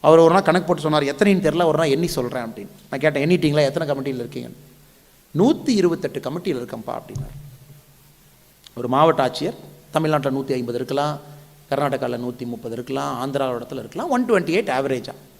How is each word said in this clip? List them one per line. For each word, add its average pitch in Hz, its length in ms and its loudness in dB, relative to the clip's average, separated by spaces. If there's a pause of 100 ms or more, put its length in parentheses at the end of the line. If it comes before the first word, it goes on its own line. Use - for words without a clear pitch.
அவர் 160 180 8
ஒரு 165 140 8
நாள் 190 100 4
கணக்கு 175 240 2
போட்டு 160 160 0
சொன்னார், 151 200 2
எத்தனைன்னு 160 500 2
தெரியல, 175 120 2
ஒரு 151 140 2
நாள் 156 120 2
எண்ணி 156 160 2
சொல்றேன் 127 360 -4
அப்படின்னு. 110 240 -12 (240)
நான் 139 100 -4
கேட்டேன், 147 280 2
"எண்ணிட்டீங்களா? 151 360 4
எத்தனை 143 300 0
கமிட்டியில் 135 240 -4
இருக்கீங்க?" 120 300 -8 (880)
"நூத்தி 247 300 4
இருபத்தெட்டு 175 520 2
கமிட்டியில் 160 360 -4
இருக்கேன்ப்பா" 120 340 -10
அப்படின்னார். - 600 -10 (1200)
ஒரு 120 140 -6
மாவட்ட 147 400 4
ஆட்சியர் 170 260 -4 (360)
தமிழ்நாட்டுல 147 480 0
நூத்தி 135 140 -4
ஐம்பது 123 260 -4
இருக்கலாம், 143 420 -4 (500)
கர்நாடகால 135 480 -2
நூத்தி 123 280 -8
முப்பது 120 280 -8
இருக்கலாம், 135 580 -6
ஆந்திரா 131 40 -4
இடத்துல 127 420 -4
இருக்கலாம், 190 320 -8
ஒன் 247 200 2
டுவெண்ட்டி 185 160 2
எயிட் 185 240 0
ஆவரேஜா. 131 420 -2 (280)